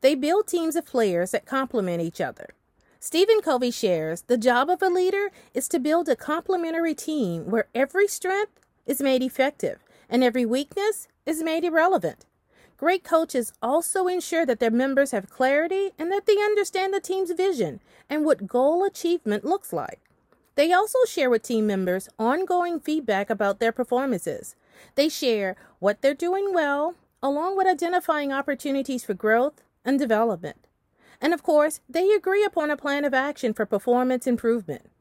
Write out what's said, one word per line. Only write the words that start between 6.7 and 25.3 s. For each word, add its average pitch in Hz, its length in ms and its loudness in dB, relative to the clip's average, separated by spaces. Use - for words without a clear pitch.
team 190 560 -4
where 220 240 0
every 349 340 2
strength 392 520 -4
is 269 160 -4
made 262 200 2
effective 262 580 -2
and 247 160 2
every 240 220 2
weakness 294 600 -2
is 320 160 -4
made 320 220 -2
irrelevant." 320 600 0
Great 349 260 0
coaches 320 560 0
also 330 480 0
ensure 339 380 -2
that 247 120 0
their 233 120 2
members 269 400 2
have 196 180 -4
clarity 330 720 0
and 330 120 -4
that 392 140 -2
they 403 140 4
understand 403 560 0
the 392 60 0
team's 381 300 -4
vision 311 480 -2
and 302 160 -2
what 285 220 2
goal 294 380 2
achievement 339 600 -2
looks 370 260 -4
like. 143 300 -8
They 320 180 4
also 415 340 2
share 277 220 0
with 233 140 2
team 220 240 0
members 190 420 -2
ongoing 349 600 0
feedback 226 480 -2
about 202 320 -2
their 226 100 2
performances. 240 840 -4
They 294 160 2
share 208 460 -2